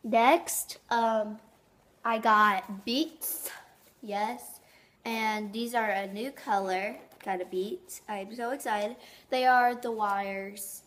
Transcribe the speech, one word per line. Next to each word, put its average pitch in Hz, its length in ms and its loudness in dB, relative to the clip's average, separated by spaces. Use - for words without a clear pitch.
Next, 240 760 2
um, 220 500 0
I 226 140 0
got 214 680 4
Beats. - 680 -4
Yes. 214 580 -4
And 214 480 -2
these 233 220 -4
are 220 140 2
a 196 180 0
new 214 240 -6
color 196 640 -2
kind 185 220 -4
of 180 100 -8
Beats. 196 580 -6
I'm 208 260 -8
so 240 160 -4
excited. 233 440 -2
They 254 160 2
are 247 300 6
the 240 160 -4
wires 196 960 -4